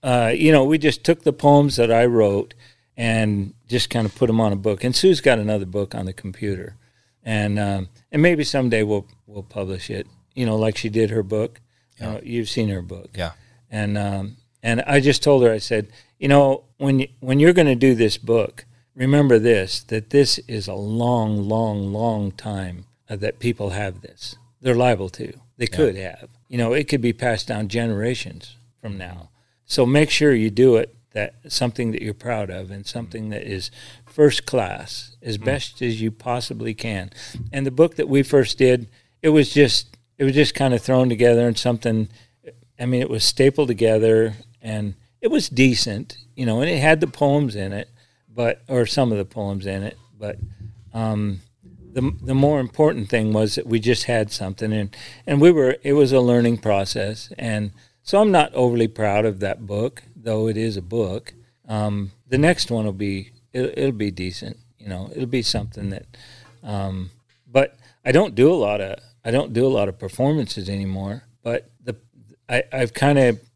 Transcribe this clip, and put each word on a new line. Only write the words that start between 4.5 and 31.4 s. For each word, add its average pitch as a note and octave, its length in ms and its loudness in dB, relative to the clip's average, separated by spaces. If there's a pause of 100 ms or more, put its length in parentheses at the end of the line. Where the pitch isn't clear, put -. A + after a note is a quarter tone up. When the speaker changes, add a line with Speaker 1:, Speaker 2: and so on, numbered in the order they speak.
Speaker 1:
a - 20 -6
book. G2 280 -2
And B2+ 120 -2
Sue's F#3 240 4
got B2+ 180 4
another G#2 280 -2
book G2 280 -6
on G#2 120 -6
the F#2 80 -8
computer. F#2+ 640 -10 (460)
And, G#2 360 -2
um, G2 300 -4 (220)
and D3 120 0
maybe E3 220 4
someday A#2+ 400 0
we'll, G#2 220 -2 (200)
we'll G#2 160 -16
publish F#2+ 480 -10
it, G#2 160 -10 (280)
you B2+ 120 -2
know, A2 100 0
like A2 220 0
she A2+ 100 -6
did G#2+ 220 0
her A2 120 -2
book. G#2+ 380 -4 (380)
You - 80 -10
Speaker 2:
Yeah. A2 80 -8
Speaker 1:
know, G#2 100 -12
you've A#2 240 -4
seen A2 220 -2
her F#2+ 100 -4
book. F2+ 340 -14
Speaker 2:
Yeah. E2+ 180 -6 (400)
Speaker 1:
And, G#2 240 -4
um, G2+ 400 -6 (280)
and A#2 180 0
I C#3 160 4
just C#3 240 4
told C#3 220 4
her, A#2 80 6
I A2 60 -2
said, G#2+ 280 -2 (320)
"You C#3+ 80 -6
know, C#3 380 4 (140)
when C#3 200 0
y-, C3 100 -2 (120)
when C3 180 0
you're D#3+ 140 8
gonna D#3 240 4
do B2+ 180 6
this A2+ 240 2
book, - 460 -2 (320)
remember C3+ 420 4
this, G#2+ 460 2
that A2 260 -6
this C#3+ 280 4 (100)
is G#2+ 180 -6
a F#2+ 80 -8
long, G#2+ 760 -2
long, G#2+ 440 -2
long G#2+ 400 -2
time, F#2+ 540 -10 (220)
uh, - 80 -10
that G2+ 220 -6
people G#2+ 320 -4
have F#2+ 300 -8
this. - 340 -20 (260)
They're B2+ 140 0
liable A#2 360 0
to. - 240 -14 (220)
They A#2+ 140 -6
Speaker 2:
Yeah. - 60 -10
Speaker 1:
could B2+ 200 2
have. F#2+ 320 -14 (200)
You B2 100 -8
know, A#2 140 0
it C#3+ 160 -2
could C#3 120 0
be A#2 120 0
passed A#2 340 -4
down G#2+ 220 -6
generations A2 880 -6 (240)
from G2+ 180 -12
now. F2 300 -16 (380)
So B2+ 200 2
make C#3+ 240 2
sure D3 240 4
you A2 160 2
do A#2+ 240 6
it, - 180 0 (200)
that G#2 220 -6 (120)